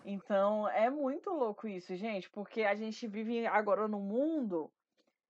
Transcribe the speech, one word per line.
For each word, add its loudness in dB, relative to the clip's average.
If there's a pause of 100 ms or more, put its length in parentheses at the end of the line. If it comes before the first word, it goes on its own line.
Então, 2
é 4
muito -2
louco -2
isso, -6
gente, -4
porque -4
a 2
gente -6
vive -2
agora 4
num -2
mundo, 0 (580)